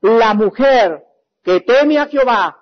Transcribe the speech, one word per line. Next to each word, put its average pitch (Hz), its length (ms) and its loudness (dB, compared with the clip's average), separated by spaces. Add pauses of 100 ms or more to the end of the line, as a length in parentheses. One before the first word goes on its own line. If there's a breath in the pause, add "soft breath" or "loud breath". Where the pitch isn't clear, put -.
La 226 340 0
mujer 214 680 0 (400)
que 180 160 0
teme 294 380 0
a 294 80 -4
Jehová 247 560 -2